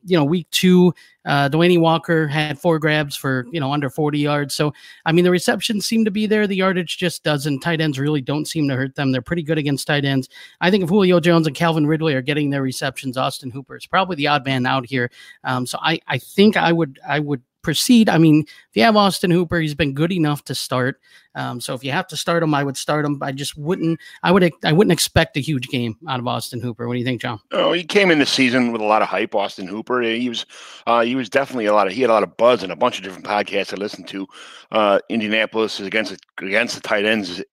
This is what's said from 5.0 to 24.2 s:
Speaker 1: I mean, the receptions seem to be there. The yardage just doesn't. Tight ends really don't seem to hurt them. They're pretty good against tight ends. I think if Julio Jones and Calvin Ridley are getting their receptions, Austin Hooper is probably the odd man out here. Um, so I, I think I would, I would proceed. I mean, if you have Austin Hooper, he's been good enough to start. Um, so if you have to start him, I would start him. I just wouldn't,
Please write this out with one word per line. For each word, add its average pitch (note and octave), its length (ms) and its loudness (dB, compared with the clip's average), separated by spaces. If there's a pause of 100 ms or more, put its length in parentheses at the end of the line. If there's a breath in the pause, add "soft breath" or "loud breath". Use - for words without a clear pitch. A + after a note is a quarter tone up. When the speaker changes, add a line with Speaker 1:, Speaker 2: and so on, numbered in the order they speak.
Speaker 1:
I E3 80 0
mean, F3 100 6
the F3+ 80 4
receptions F3+ 540 -2
seem A3+ 220 0
to G#3+ 40 -2
be G#3+ 160 -2
there. G#3+ 200 0
The G3 100 -2
yardage F#3 400 -2
just F3 280 -4
doesn't. C#3+ 360 -2
Tight D#3+ 220 -2
ends D3 160 -2
really D3 240 -2
don't D3 260 -4
seem D3 220 -2
to C3 60 -2
hurt C3+ 180 -4
them. C3+ 180 -2
They're B2+ 80 -2
pretty E3+ 220 -4
good D#3 160 -2
against C#3 280 -4
tight C#3+ 200 0
ends. C3+ 240 -2 (320 loud breath)
I F3 80 2
think G3 120 4
if D#3+ 60 -2
Julio F3+ 320 4
Jones E3+ 260 4
and C#3 80 -4
Calvin D#3+ 320 0
Ridley D#3 280 0
are C3 80 -2
getting D3 260 -2
their C#3 140 -2
receptions, C3 560 -6
Austin C3+ 320 -4
Hooper C3 260 -14
is - 100 -20
probably F#3 300 -2
the C#3+ 120 -2
odd C#3+ 180 0
man C3 180 0
out C3 220 0
here. B2 240 -2 (340 loud breath)
Um, B2+ 220 -4
so - 160 -8
I, D#3+ 260 0
I D3 80 -4
think G3+ 400 2
I E3 160 2
would, E3 340 -2
I D3 140 -2
would C#3+ 220 -4 (180)
proceed. A3 480 4
I E3+ 100 4
mean, D#3 220 6
if - 340 -8
you G#3 80 2
have A3+ 140 4
Austin G3 340 2
Hooper, E3+ 300 2
he's D3+ 140 -2
been C#3 200 -2
good D#3+ 160 0
enough D3+ 360 -2
to C3+ 80 -8
start. B2+ 460 -4 (360 soft breath)
Um, B2+ 240 -8
so C#3 140 -8
if B2+ 100 -10
you C3+ 80 -6
have F3+ 160 -4
to D3+ 80 -14
start E3+ 260 -2
him, D#3 120 2
I C#3+ 100 2
would C#3 120 -4
start D3+ 280 -2
him. C#3+ 180 -4
I C#3 80 -6
just C#3 260 -10
wouldn't, E3 440 -4 (240 loud breath)